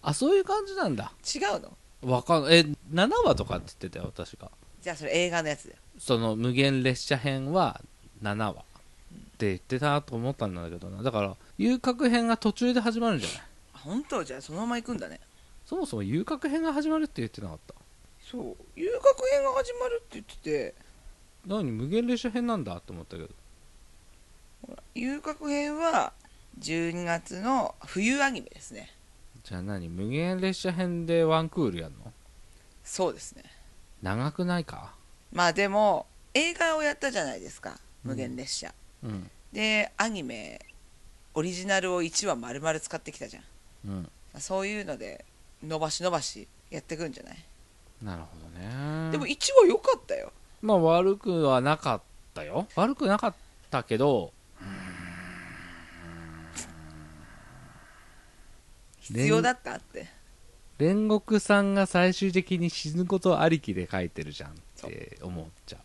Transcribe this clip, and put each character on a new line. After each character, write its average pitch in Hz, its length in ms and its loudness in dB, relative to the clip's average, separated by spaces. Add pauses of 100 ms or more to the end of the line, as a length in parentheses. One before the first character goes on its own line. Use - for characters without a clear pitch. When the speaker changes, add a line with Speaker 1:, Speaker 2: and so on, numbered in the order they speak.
Speaker 1:
あ、 147 100 0
そ 285 220 4
う - 20 8
い 392 40 8
う 370 40 2
感 403 220 0
じ 392 100 -8
な 370 120 0
ん 135 80 0
だ。 - 180 -6 (200)
Speaker 2:
違 294 40 -4
う 392 220 -2
の？ - 160 -18 (260)
Speaker 1:
わ 127 200 2
か 170 180 4
ん-、 143 120 4
え、 170 140 10 (260)
七 214 240 4
話 466 180 6
と - 120 -2
か 92 100 -4
っ 87 60 -4
て - 180 -16
言 92 100 -8
っ - 20 -18
て 87 60 -10
た 87 60 -10
よ、 98 100 -8
確 - 220 -10
か。 - 140 -18 (320)
Speaker 2:
じ 180 80 -8
ゃ - 20 -6
あ 156 40 -8
そ 151 100 -8
れ 143 100 2
映 175 140 4
画 170 120 2
の 156 60 -2
や 147 80 -2
つ - 100 -16
だ - 40 -16
よ。 - 100 -20 (180)
Speaker 1:
そ 123 200 2
の 110 180 2
無 120 160 2
限 135 300 4
列 127 180 2
車 - 160 0
編 135 360 -2
は 170 280 2 (400)
七 104 320 -2
話 - 80 -12
っ - 40 -18 (760)
て 110 80 2
言 95 100 2
っ - 20 -8
て - 200 -4
た 147 240 2
と - 120 -10
思 117 160 -2
っ 139 40 -2
た 113 120 -2
ん 95 80 -4
だ 85 140 -6
け 85 80 -8
ど 90 140 -12
な。 98 120 -10
だ 127 80 0
か 107 120 2
ら、 98 140 -2 (200)
遊 240 220 2
郭 247 320 2
編 233 160 2
が 226 100 2
途 214 160 0
中 240 220 2
で 247 60 4
始 226 200 0
ま 233 100 2
る 190 60 2
ん - 20 0
じ 104 80 -4
ゃ - 40 -4
な - 60 -8
い？ - 60 -14 (300)
Speaker 2:
あ、 - 60 -20
本 208 260 -4
当？ 233 180 -2
じ 131 120 -8
ゃ - 20 -10
あ 131 60 -12
そ - 100 -14
の 170 80 -6
ま 226 60 -2
ま 240 100 0
行 233 80 -6
く 247 100 -4
ん 196 40 -4
だ 87 100 -8
ね。 78 120 -14 (440)
Speaker 1:
そ - 120 -6
も 370 100 -2
そ - 100 -6
も 104 60 -2
遊 120 200 0
郭 294 260 -4
編 311 140 0
が 320 120 0
始 302 160 0
ま 311 80 2
る 311 60 0
っ - 40 -4
て - 140 -6
言 113 60 -4
っ - 20 -
て - 100 -14
な 98 80 -8
か 80 60 -8
っ 78 120 -14
た？ - 80 -20 (560)
Speaker 2:
そ 247 80 -10
う。 - 180 -8 (200)
遊 339 140 -2 (120)
郭 539 280 6
編 571 120 4
が 539 100 2
始 494 200 0
ま 494 160 -2
る 466 160 -4
っ - 20 -20
て - 60 -
言 - 100 -10
っ - 40 -14
て - 100 -18
て。 147 380 -2 (720)
Speaker 1:
何？ 185 260 -2
無 113 160 -4
限 226 180 2
列 240 140 2
車 247 100 -2
編 240 160 -2
な 233 120 0
ん 160 60 -2
だ 92 120 -6
っ 85 60 -12
て - 100 -16
思 82 120 -10
っ - 20 -20
た 92 100 -12
け 82 60 -10
ど。 80 80 -12 (1400)
Speaker 2:
ほ - 80 -16
ら、 - 80 -20 (120)
遊 269 280 -4
郭 302 260 -8
編 294 300 -2
は 320 340 0 (460)
十 165 320 -2
二 175 160 -6
月 170 340 -4
の 247 340 0 (120)
冬 240 360 0
ア 277 60 4
ニ 226 140 -4
メ - 80 -16
で - 100 -20
す - 120 -16
ね。 107 220 -16 (500)
Speaker 1:
じ - 100 -12
ゃ 90 60 -6
あ - 20 -8
何？ 95 260 -6
無 92 220 -6
限 175 320 -2
列 190 160 -2
車 185 140 -4
編 175 340 -2
で 165 180 4
ワ 160 160 6
ン 160 80 -2
ク 156 180 0
ー 107 40 2
ル 87 100 -6
や 80 80 -10
ん 71 40 -16
の？ 57 200 -16 (720)
Speaker 2:
そ - 240 -2
う - 60 -4
で - 60 -16
す - 120 -16
ね。 - 120 -20 (580)
Speaker 1:
長 110 300 -2
く 180 120 -4
な 180 140 0
い 165 80 -4
か？ - 280 -14 (380)
Speaker 2:
ま 175 140 4
あ 170 80 6
で 196 120 4
も、 202 380 4 (300)
映 330 180 2
画 330 240 2
を 311 60 0
や 294 100 2
っ 294 60 -6
た 277 120 -2
じ 240 80 -2
ゃ 170 60 0
な 131 100 -4
い 92 60 -10
で 87 80 -14
す - 100 -16
か。 - 220 -12 (240)
Speaker 1:
う 117 40 -6
ん。 - 20 -4
Speaker 2:
無 135 40 -2
限 127 220 -6
列 131 140 -10
車。 - 240 -8 (280)
Speaker 1:
う 120 60 -8
ん。 95 220 -8 (200)
Speaker 2:
で、 214 460 0
ア 220 120 2
ニ 202 140 -4
メ、 107 380 -10 (720)
オ 156 80 -2
リ 175 140 -2
ジ 185 120 -8
ナ 196 140 4
ル 185 140 -2
を 175 80 2
一 170 240 -2
話 165 100 0
丸 120 240 -8
々 156 200 0
使 - 140 -10
っ 156 60 -6
て 151 120 -14
き - 60 -16
た 110 100 -10
じ - 100 -16
ゃ - 20 -20
ん。 - 20 -20 (440)
Speaker 1:
う 101 40 -8
ん。 92 200 -6 (280)
Speaker 2:
そ 190 220 -4
う 196 60 -2
い 208 140 -4
う 202 40 -6
の 156 120 -8
で、 - 280 -12 (380)
伸 156 160 -4
ば 156 120 0
し 147 120 -6
伸 180 80 2
ば 160 100 0
し - 280 -10 (220)
や 156 100 -8
っ - 20 -18
て - 140 -8
く 160 120 -4
ん 135 40 -8
じ - 80 -14
ゃ - 20 -18
な - 100 -18
い？ 165 120 -18 (580)
Speaker 1:
な 98 140 -8
る 82 60 -10
ほ 78 60 -14 (100)
ど 80 220 -16
ね。 143 520 -6
Speaker 2:
で 311 60 0
も、 294 80 -2
一 - 260 -2
話 494 140 12
良 403 120 6
か - 200 4
っ - 80 -14
た - 80 -4
よ。 - 180 -8 (280)
Speaker 1:
ま 214 140 4
あ、 190 40 8
悪 175 380 6
く 175 260 0
は 131 180 6
な 143 160 4
か 127 200 0
っ 95 60 -6 (320)
た 80 100 -8
よ。 147 300 -2
悪 226 200 4
く 294 120 -2
な 202 120 4
か 233 100 0
っ 190 60 -4 (360)
た 127 120 0
け 113 160 0
ど、 123 340 4 (4000)
Speaker 2:
必 117 260 0
要 220 160 6
だ 240 80 6
っ 247 120 -2
た？ - 140 -8
っ - 40 -8
て。 - 280 -14 (680)
Speaker 1:
煉 196 280 4
獄 214 320 4
さ 202 220 6
ん 196 140 2
が 196 120 4
最 185 280 6
終 190 180 0
的 185 260 2
に 170 100 2
死 156 280 -4
ぬ 180 100 2
こ 190 140 2
と 180 200 4
あ 160 80 6
り 165 120 4
き 101 140 -4
で 90 160 -2
書 95 100 0
い 90 100 -2
て 82 120 -8
る 76 100 -8
じ 71 100 -12
ゃ 73 60 -12
ん - 20 -14
っ 76 40 -16 (280)
て - 400 -12
思 87 200 -8
っ - 20 -10 (220)
ち - 80 -14
ゃ - 20 -18
う。 - 80 -18